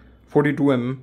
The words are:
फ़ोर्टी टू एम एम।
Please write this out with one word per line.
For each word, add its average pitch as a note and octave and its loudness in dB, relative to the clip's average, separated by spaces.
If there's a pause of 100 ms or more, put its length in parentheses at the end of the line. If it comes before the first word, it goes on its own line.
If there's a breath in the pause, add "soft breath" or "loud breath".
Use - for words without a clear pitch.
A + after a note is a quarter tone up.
(320 soft breath)
फ़ोर्टी D3 2
टू C#3+ 0
एम B2 0
एम। B2 -6